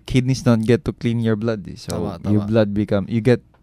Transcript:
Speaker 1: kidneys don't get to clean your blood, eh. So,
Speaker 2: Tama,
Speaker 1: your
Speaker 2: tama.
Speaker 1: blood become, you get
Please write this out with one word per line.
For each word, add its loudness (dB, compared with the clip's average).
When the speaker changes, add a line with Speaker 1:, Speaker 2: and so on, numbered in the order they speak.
Speaker 1:
kidneys 0
don't 2
get 2
to -4
clean -2
your 0
blood, -6
eh. -14
So, -8
Speaker 2:
Tama, -4
Speaker 1:
your 4
Speaker 2:
tama. -6
Speaker 1:
blood 2
become, 0
you -2
get 2